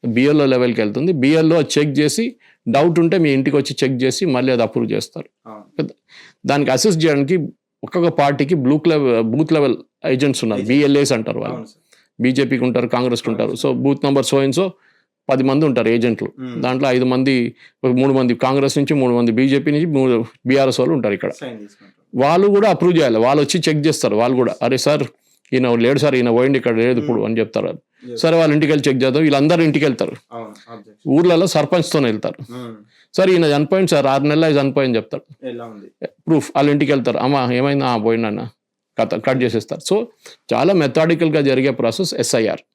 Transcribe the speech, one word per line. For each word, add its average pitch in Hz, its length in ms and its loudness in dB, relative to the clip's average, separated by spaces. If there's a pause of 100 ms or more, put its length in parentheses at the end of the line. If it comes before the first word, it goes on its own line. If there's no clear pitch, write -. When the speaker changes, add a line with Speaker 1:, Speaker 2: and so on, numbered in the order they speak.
Speaker 1:
బిఎల్ఓ 139 400 2
లెవెల్కి 123 340 0
వెళ్తుంది. 120 320 -2
బిఎల్ఓ 160 480 2
చెక్ 147 380 0
చేసి 220 380 -2 (320)
డౌట్ 151 300 2
ఉంటే 170 200 2
మీ 156 120 2
ఇంటికి 135 260 0
వచ్చి 139 280 -2
చెక్ 131 180 -2
చేసి 131 240 -2
మళ్ళీ 131 260 0
అది 117 100 0
అప్రూవ్ 113 300 -2
చేస్తారు. - 560 -10
Speaker 2:
అవును. 107 160 -20 (140)
Speaker 1:
పెద్ద-, - 140 -6 (540)
దానికి 139 240 0
అసిస్ట్ 160 340 0
చేయడానికి 147 320 0 (480)
ఒక్కొక్క 175 240 -2
పార్టీకి 143 460 0
బ్లూ 147 320 0
లెవెల్, 135 360 2
బూత్ 139 300 0
లెవెల్ 143 240 2 (300)
ఏజెంట్స్ 131 380 0
ఉన్నారు, 107 160 -2
Speaker 2:
ఏజెంట్స్. 120 200 0
Speaker 1:
బీఎల్ఏస్ 143 320 2
అంటారు 110 260 -4
వాళ్ళు. 107 160 -6
Speaker 2:
అవును 117 120 -12
సార్. - 560 -16
Speaker 1:
బీజేపీకి 127 420 0
ఉంటారు, 123 220 0
కాంగ్రెస్కి 120 440 -2
ఉంటారు. 110 180 -2
Speaker 2:
అవును - 80 -6
Speaker 1:
So - 60 -10
Speaker 2:
సార్. 139 120 0
Speaker 1:
బూత్ 139 300 -2
నంబర్ 139 200 2 (100)
so 139 60 4
and 135 180 0
so 185 120 -2 (580)
పది 135 140 0
మంది 135 220 2
ఉంటారు 120 240 0
ఏజెంట్లు. 117 500 -2
Speaker 2:
మ్మ్. 127 240 -10
Speaker 1:
దాంట్లో 127 260 -2
ఐదు 127 160 0
మంది, 127 500 0 (300)
ఒక 131 60 2
మూడు 131 220 2
మంది 127 220 2
కాంగ్రెస్ 139 440 0
నుంచి, 143 160 0
మూడు 131 180 2
మంది 120 200 2
బీజేపీ 135 380 0
నుంచి, 151 160 0
మూడు 131 380 0 (220)
బీఆర్ఎస్ 135 340 2
వాళ్ళు 147 140 2
ఉంటారు 107 200 -2
ఇక్కడ. - 180 -6
Speaker 2:
సైన్ 123 260 -14
తీసుకుంటారు. 104 680 -6
Speaker 1:
వాళ్ళు 180 220 4
కూడా 202 220 4
అప్రూవ్ 175 280 2
చేయాలి. 123 200 2
వాళ్ళు 135 240 4
వచ్చి 147 260 -2
చెక్ 156 180 0
చేస్తారు 131 300 0
వాళ్ళు 123 200 2
కూడా, 117 260 0
"అరే 127 140 0
సార్, 143 260 0 (500)
ఈయన 120 220 2
లేడు 120 240 2
సార్, 143 160 0
ఈయన 120 160 2
పోయిండు, 131 280 2
ఇక్కడ 117 180 0
లేదు 120 240 0
ఇప్పుడు" 123 160 -2
Speaker 2:
మ్మ్. 107 100 -2
Speaker 1:
అని 113 120 -2
చెప్తారు. 107 400 -4 (340)
Speaker 2:
ఎస్. 117 100 -6
Speaker 1:
"సరే, 165 140 2
వాళ్ళ 156 180 4
ఇంటికి 151 180 2
వెళ్ళి 147 180 0
చెక్ 131 140 0
చేద్దాం." 135 180 0
వీళ్ళందరూ 156 400 2
ఇంటికి 147 220 2
వెళ్తారు. - 280 -2 (200)
Speaker 2:
అవును, 113 220 -16 (160)
అబ్జెక్షన్. - 420 -10
Speaker 1:
ఊర్లలో 170 340 2
సర్పంచ్తో 160 520 0
వెళ్తారు. 117 540 -4
Speaker 2:
మ్మ్. 120 240 -16 (400)
Speaker 1:
"సార్, 190 140 2
ఈయన 170 140 4
చనిపోయింది 156 460 0
సార్, 143 160 2
ఆరు 135 160 0
నెలలు 151 220 0
అయి 156 100 2
చనిపోయింది" 135 440 0
చెప్తారు. - 480 -12
Speaker 2:
ఎలా 120 180 -12
ఉంది? 104 420 -18
Speaker 1:
ప్రూఫ్, - 500 -2
వాళ్ళ 143 140 2
ఇంటికి 143 220 0
వెళ్తారు. 123 260 -2
"అమ్మ, 131 340 0
ఏమైంది?" 139 320 -2
"ఆ, 123 120 -2
పోయిండన్న." 110 520 -2 (520)
కథ 113 140 0
కట్ 127 280 -2
చేసేస్తారు. 117 520 -4
So 226 120 -2 (480)
చాలా 139 180 2
మెథాడికల్గా 160 680 2
జరిగే 135 300 2
ప్రాసెస్ 120 440 -4
ఎస్ఐఆర్. 110 460 -2 (140)